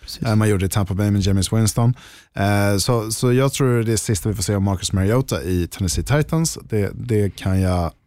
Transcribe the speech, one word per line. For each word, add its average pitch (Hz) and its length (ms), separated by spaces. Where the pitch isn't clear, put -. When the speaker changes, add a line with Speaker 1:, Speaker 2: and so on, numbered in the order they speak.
Speaker 1:
Precis. - 200
Speaker 2:
Eh, 113 140
man 107 120
gjorde 95 180
i - 20
Tampa 98 260
Bay 104 160
med 101 120
James 98 300
Winston. 117 420
Eh, 101 440
så, 110 340
så 123 200
jag 131 200
tror 135 220
det 120 60
är - 40
det 110 140
sista - 300
vi 101 60
får - 80
se 104 120
av 98 80
Marcus 98 300
Mariota 98 500
i 87 240
Tennessee 90 380
Titans. 156 580
Det, 104 320
det 107 420
kan 95 240
jag 90 300